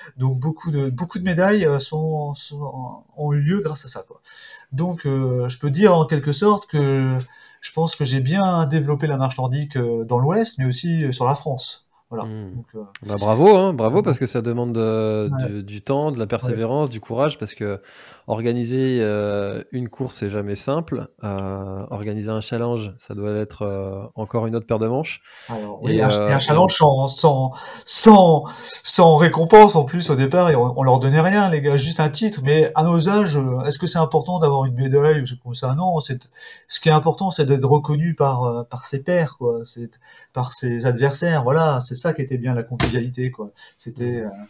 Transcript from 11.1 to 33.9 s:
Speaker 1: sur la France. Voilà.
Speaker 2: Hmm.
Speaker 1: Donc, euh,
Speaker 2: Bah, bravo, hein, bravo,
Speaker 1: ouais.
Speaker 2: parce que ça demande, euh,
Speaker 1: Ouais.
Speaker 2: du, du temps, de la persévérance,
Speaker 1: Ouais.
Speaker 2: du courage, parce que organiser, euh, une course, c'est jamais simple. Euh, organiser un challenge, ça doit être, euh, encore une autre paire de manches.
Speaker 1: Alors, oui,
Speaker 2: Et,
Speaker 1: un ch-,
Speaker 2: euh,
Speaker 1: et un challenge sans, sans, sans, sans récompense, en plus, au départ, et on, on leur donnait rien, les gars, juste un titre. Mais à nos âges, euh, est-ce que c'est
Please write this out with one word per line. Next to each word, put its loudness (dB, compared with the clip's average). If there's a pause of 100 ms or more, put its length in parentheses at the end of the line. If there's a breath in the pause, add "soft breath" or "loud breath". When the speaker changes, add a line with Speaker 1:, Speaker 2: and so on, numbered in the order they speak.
Speaker 1:
sur -2
la 2
France. -8 (300)
Voilà. -10
Speaker 2:
Hmm. -12
Speaker 1:
Donc, -14 (100)
euh, -12 (240)
Speaker 2:
Bah, -4
bravo, 4
hein, 2
bravo, 0
Speaker 1:
ouais. 2
Speaker 2:
parce -2
que -2
ça -4
demande, -4
euh, -2
Speaker 1:
Ouais. -4
Speaker 2:
du, -8
du -16
temps, -2
de -8
la -4
persévérance, -4
Speaker 1:
Ouais. -8
Speaker 2:
du -12
courage, -4
parce -12
que -8 (460 loud breath)
organiser, -2
euh, -4
une -8
course, -10
c'est -6
jamais -6
simple. -6 (160)
Euh, -8
organiser -8
un -4
challenge, -6
ça -16
doit -6
être, -6
euh, -8 (100)
encore -4
une -4
autre -6
paire -2
de -2
manches. -6 (280 loud breath)
Speaker 1:
Alors, -10
oui, 0
Speaker 2:
Et, 2
Speaker 1:
un 4
ch-, 2
Speaker 2:
euh, 0
Speaker 1:
et 2
un 2
challenge 4
sans, 4
sans, 2 (320 loud breath)
sans, 8 (400 loud breath)
sans 8
récompense, 8
en 4
plus, -2
au 4
départ, 4
et 4
on, 2
on 0
leur 4
donnait 2
rien, 4
les 0
gars, 2
juste 0
un 2
titre. -2
Mais 4
à 2
nos 2
âges, 2
euh, -2
est-ce -2
que -4
c'est -2